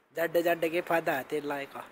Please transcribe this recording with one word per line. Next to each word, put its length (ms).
जड्डे 260
जड्डे 260
के 120
फायदा 320
है 100
तेल 240
लाए 180
का। 280